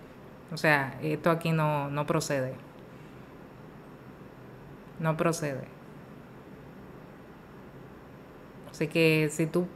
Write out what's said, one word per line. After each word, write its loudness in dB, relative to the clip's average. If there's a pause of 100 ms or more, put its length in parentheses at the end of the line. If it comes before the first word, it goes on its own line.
(520)
O -6
sea, 6
esto 4
aquí 4
no, 4
no 0
procede. 2 (2500)
No 2
procede. 2 (3000)
Así 0
que 8
si 2
tú 2